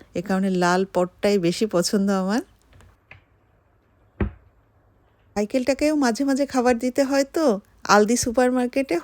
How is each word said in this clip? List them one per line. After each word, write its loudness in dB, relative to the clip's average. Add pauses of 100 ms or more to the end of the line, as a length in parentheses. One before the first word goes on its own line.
(200)
এ -4
কারণে -2 (140)
লাল 2 (140)
পটটাই 0 (100)
বেশি 0 (100)
পছন্দ 0 (140)
আমার। -2 (3000)
সাইকেলটাকেও 0 (100)
মাঝে 0
মাঝে 0
খাবার 2 (100)
দিতে 0
হয় 0 (120)
তো, 0 (500)
আলদি 4
সুপারমার্কেটে 0